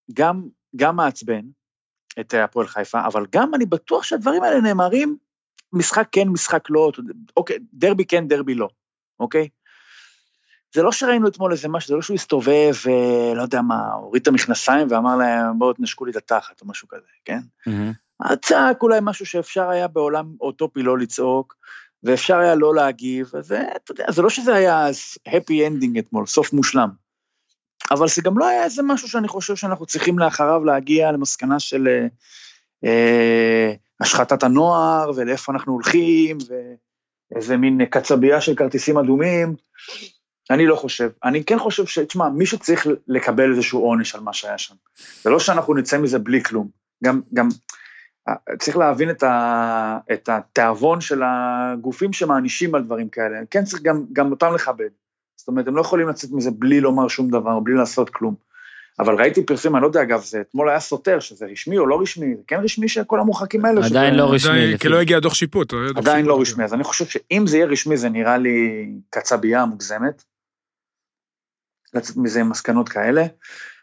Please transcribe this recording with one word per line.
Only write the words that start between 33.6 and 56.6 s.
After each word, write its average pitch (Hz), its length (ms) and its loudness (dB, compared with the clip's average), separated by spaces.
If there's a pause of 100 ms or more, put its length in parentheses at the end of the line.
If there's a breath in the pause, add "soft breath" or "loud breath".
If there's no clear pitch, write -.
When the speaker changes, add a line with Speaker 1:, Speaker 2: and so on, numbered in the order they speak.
Speaker 1:
השחתת - 440 0
הנוער, 160 720 2
ולאיפה 127 360 -4
אנחנו 135 220 -4
הולכים, 160 640 2 (1000)
ואיזה 117 220 -2
מין 131 280 4
קצבייה 139 560 4
של 151 140 0
כרטיסים 139 420 0
אדומים. 160 580 2 (960 loud breath)
אני 147 180 4
לא 156 80 6
חושב. 120 340 -4 (140)
אני 147 200 0
כן 226 160 2
חושב 208 260 -2
ש-, - 140 -6
תשמע, 160 300 -2
מישהו 185 280 0
צריך 165 300 0 (200)
לקבל 131 440 2
איזשהו 123 300 0
עונש 113 340 0
על 107 60 -14
מה 104 120 -10
שהיה 104 240 -8
שם. - 180 -12 (480 loud breath)
זה 110 60 2
לא 151 100 6
שאנחנו 160 340 0
נצא 139 240 0
מזה 131 220 0
בלי 123 240 0
כלום. 107 240 -4 (360)
גם, 127 180 2 (120)
גם, 120 160 2 (800 loud breath)
אה, - 40 -2 (260)
צריך 151 180 -2
להבין 151 320 2
את 160 140 -4
ה-, 117 760 0 (160)
את - 160 -6
התיאבון 117 720 0
של 139 240 -4
הגופים 123 880 -4
שמענישים 151 600 -2
על 135 80 0
דברים 113 260 -6
כאלה. 110 280 -6 (140)
כן 202 120 0
צריך 196 180 -8
גם, 151 220 0 (100)
גם 139 180 0
אותם 170 240 0
לכבד. 113 340 -4 (460)
זאת - 120 -16
אומרת, 127 200 -2
הם 135 80 -4
לא 160 60 2
יכולים 165 280 0
לצאת 139 220 -10
מזה 127 200 -2
בלי 127 300 2